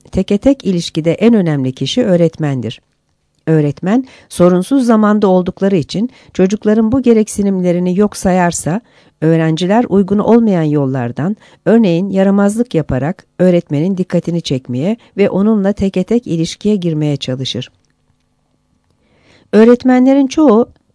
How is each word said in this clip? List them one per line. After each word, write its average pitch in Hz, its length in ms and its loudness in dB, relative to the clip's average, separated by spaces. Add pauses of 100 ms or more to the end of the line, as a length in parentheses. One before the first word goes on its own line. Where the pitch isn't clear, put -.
(120)
teke 196 260 -2
tek 269 280 0
ilişkide 165 480 -2
en 233 200 2
önemli 151 380 0
kişi 139 320 -4
öğretmendir. 160 760 -2 (680)
Öğretmen, 160 600 0 (220)
sorunsuz 180 560 0
zamanda 214 420 2
oldukları 185 480 0
için 180 340 -4 (240)
çocukların 214 580 0
bu 262 100 0
gereksinimlerini 190 1000 0
yok 208 180 0
sayarsa, 180 640 -2 (400)
öğrenciler 165 680 0
uygun 196 280 0
olmayan 208 460 2
yollardan, 139 720 -2 (280)
örneğin 196 440 2
yaramazlık 202 680 0
yaparak 143 500 -4 (140)
öğretmenin 175 580 0
dikkatini 170 440 -4
çekmeye 139 560 -4 (200)
ve 196 120 0
onunla 202 440 0
teke 196 300 -4
tek 233 240 -4
ilişkiye 170 480 -4
girmeye 151 420 -2
çalışır. 127 540 -8 (1800)
Öğretmenlerin 254 760 4
çoğu 247 420 2 (260)